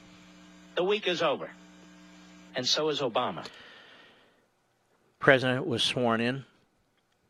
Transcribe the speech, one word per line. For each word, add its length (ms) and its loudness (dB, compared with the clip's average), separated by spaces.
the 80 0
week 240 0
is 140 -2
over. 280 0
And 120 -4
so 220 2
is 100 -2
Obama. 460 -2
President 460 4
was 160 -2
sworn 380 0
in 240 -4